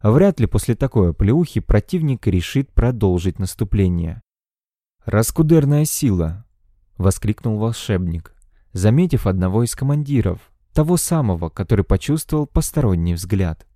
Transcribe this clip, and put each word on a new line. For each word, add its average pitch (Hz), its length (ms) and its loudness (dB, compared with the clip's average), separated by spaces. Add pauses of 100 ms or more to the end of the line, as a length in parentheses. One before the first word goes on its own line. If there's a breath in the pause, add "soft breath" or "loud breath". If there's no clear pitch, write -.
Вряд 156 380 4
ли 107 60 2
после 110 280 -2
такой 104 360 0
оплеухи 113 500 0
противник 139 640 0
решит 98 460 -2
продолжить 95 640 0
наступление. 92 840 -2 (840)
"Раскудерная 147 800 2
сила!" — 92 600 -2 (540)
воскликнул 104 600 -2
волшебник, 92 760 -4 (380)
заметив 120 540 2
одного 95 380 0
из 117 100 -6
командиров, 139 800 -2 (220)
того 160 240 2
самого, 98 500 -2
который 98 360 0
почувствовал 147 600 -2
посторонний 92 680 0
взгляд. 90 600 -4